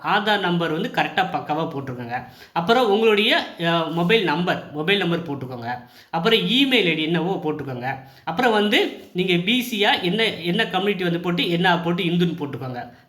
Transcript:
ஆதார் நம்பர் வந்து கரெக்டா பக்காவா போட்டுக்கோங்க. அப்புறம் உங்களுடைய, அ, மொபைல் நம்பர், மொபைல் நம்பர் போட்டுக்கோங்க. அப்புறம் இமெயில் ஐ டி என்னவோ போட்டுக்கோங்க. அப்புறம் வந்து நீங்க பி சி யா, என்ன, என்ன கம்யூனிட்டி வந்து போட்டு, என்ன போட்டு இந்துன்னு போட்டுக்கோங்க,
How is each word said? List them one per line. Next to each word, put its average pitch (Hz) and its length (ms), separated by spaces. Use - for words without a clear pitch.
ஆதார் 202 360
நம்பர் 170 320
வந்து 202 220
கரெக்டா - 360
பக்காவா 151 340
போட்டுக்கோங்க. 127 520
அப்புறம் 226 380
உங்களுடைய, 220 480
அ, 170 260
மொபைல் 175 380
நம்பர், 165 480
மொபைல் 156 260
நம்பர் 170 280
போட்டுக்கோங்க. 127 440
அப்புறம் 208 280
இமெயில் 226 500
ஐ 160 60
டி 156 80
என்னவோ 160 320
போட்டுக்கோங்க. 135 440
அப்புறம் 220 280
வந்து 208 260
நீங்க 180 240
பி 220 260
சி 208 220
யா, 208 180
என்ன, 202 220
என்ன 196 420
கம்யூனிட்டி 185 380
வந்து 170 160
போட்டு, 180 300
என்ன 170 300
போட்டு 170 220
இந்துன்னு 170 360
போட்டுக்கோங்க, 127 440